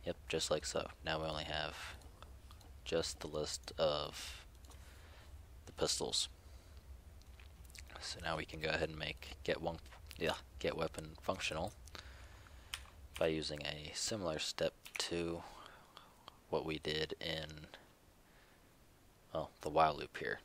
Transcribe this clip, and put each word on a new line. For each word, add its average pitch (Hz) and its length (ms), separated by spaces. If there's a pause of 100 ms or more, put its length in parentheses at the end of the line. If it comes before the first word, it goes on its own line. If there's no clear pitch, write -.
Yep, 87 120 (120)
just - 220
like 78 140
so. - 260 (140)
Now 78 160
we 78 60
only 78 180
have 78 320 (1080)
just - 360
the 80 60
list 76 520
of - 680 (1200)
the - 60
pistols. - 560 (1700)
So - 240
now 82 140
we 82 80
can 80 140
go 78 100
ahead 80 180
and 156 100
make - 460
get 71 160
one, 82 180 (400)
yeah, 80 200 (200)
get - 180
weapon 80 340 (100)
functional - 540 (1400)
by 85 80
using 76 400
a 73 280
similar 87 440
step - 340 (240)
to 85 460 (1080)
what 76 160
we 78 140
did - 420
in, 156 460 (1700)
well, - 160 (100)
the - 80
while 76 260
loop - 220
here. - 280